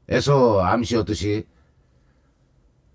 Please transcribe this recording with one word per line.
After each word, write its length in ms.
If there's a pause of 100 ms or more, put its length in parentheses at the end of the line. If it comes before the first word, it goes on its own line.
에서 520
암시였듯이 840 (1500)